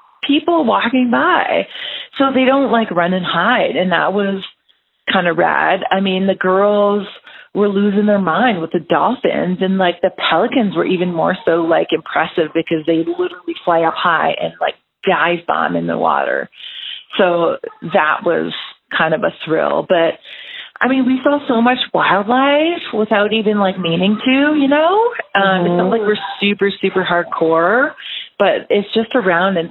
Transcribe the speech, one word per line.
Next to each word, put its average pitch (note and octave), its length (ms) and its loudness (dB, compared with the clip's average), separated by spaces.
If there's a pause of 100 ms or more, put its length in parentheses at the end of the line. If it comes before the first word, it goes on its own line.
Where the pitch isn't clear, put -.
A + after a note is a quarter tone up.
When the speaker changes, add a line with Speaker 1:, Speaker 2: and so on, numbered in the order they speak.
(260)
Speaker 1:
people D#4 400 2
walking A3+ 440 2
by. C4 560 0 (520)
So C#4 60 2 (100)
they C4 100 2
don't, C4 260 2
like, A3+ 200 0
run F3 240 0
and F#3 100 -2
hide. F3 520 0
And F#3 160 0
that D#3+ 200 0
was G3 320 -2 (680)
kind F3+ 160 0
of E3 120 0
rad. D#3+ 420 2 (100)
I F#3+ 100 2
mean, F#3+ 260 0
the F#3+ 80 2
girls G3+ 720 2 (480)
were G3+ 140 2
losing G3+ 380 2
their G3+ 140 2
mind F#3 400 0
with D#3+ 120 -6
the F3+ 80 0
dolphins, F3 800 0
and, F#3+ 180 0
like, F3 240 0
the F#3 80 2 (200)
pelicans G3+ 460 0
were - 100 0
even F3+ 280 0
more E3+ 220 0 (100)
so, E3+ 160 2
like, E3 300 0
impressive D#3+ 600 -2
because D#3+ 340 -2
they E3 120 2
literally F3 560 -4 (100)
fly E3+ 180 2
up D#3+ 140 0
high D#3 440 0
and, D#3+ 200 -6
like, - 140 -2 (320)
dive E3+ 400 0
bomb F2 300 -2
in E2+ 100 -4
the - 120 -2
water. C#2 500 0 (680)
So E3+ 400 2 (340)
that D#3 320 2
was E3 300 -2 (420)
kind E3 160 0
of D#3 100 0
a - 120 -2 (100)
thrill. D#3 420 0
But, E3 300 2 (640)
I A#3+ 80 2
mean, C4 160 2
we B3+ 180 2
saw C#4+ 240 0
so A#3 140 2
much B3 160 4 (160)
wildlife C4 1000 0
without G#3+ 400 0
even, G#3+ 240 0
like, F#3+ 200 0
meaning F3+ 460 0
to, C#4 320 2
you C#4 120 2
know? F4+ 440 2 (220)
Um, F#3+ 260 2
it's F3 80 2
not F3 160 2
Speaker 2:
Mm-hmm. F#3+ 60 0
Speaker 1:
like A3+ 100 2
we're G#3 160 0 (240)
super, G3+ 300 0 (100)
super F#3+ 240 0
hardcore, F3 840 2 (480)
but - 320 2
it's G3+ 240 0
just A3 200 0
around F#3 440 2
and E3 120 -2